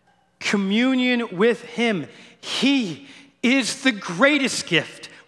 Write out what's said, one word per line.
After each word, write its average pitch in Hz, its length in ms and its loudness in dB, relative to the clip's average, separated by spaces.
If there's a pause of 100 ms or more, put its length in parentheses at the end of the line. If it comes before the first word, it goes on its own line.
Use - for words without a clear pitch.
(380)
communion 240 1000 0
with 220 260 2
him. 220 440 -2 (340)
He 247 680 -2 (340)
is 262 400 0
the 262 100 2
greatest 185 760 0
gift - 440 -2 (180)